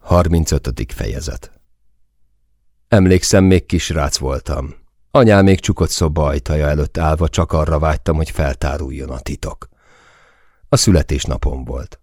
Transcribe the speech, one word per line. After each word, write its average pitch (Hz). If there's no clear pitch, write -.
Harmincötödik 82
fejezet. -
Emlékszem, 92
még 92
kisrác 80
voltam. 67
Anyám 107
még 95
csukott -
szoba 78
ajtaja 73
előtt 73
állva 80
csak 85
arra 78
vágytam, 78
hogy 78
feltáruljon 69
a 64
titok. -
A 143
születésnapom 69
volt. 65